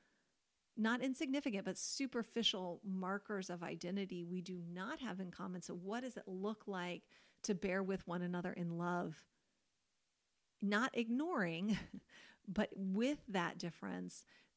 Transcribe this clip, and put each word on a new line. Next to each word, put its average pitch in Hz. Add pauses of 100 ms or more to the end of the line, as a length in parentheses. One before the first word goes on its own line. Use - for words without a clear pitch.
(760)
not 226
insignificant, 262
but 185
superficial 226
markers 190
of 175
identity 175
we 180
do 180 (120)
not 190
have 190
in 185
common. 180
So -
what 196
does 254
it -
look 196
like 180 (420)
to 214
bear 185
with 190
one 175
another 180
in 170
love? 175 (1400)
Not 208
ignoring, 226 (340)
<laughs> -
but 208
with 208 (100)
that 170
difference, 180 (320)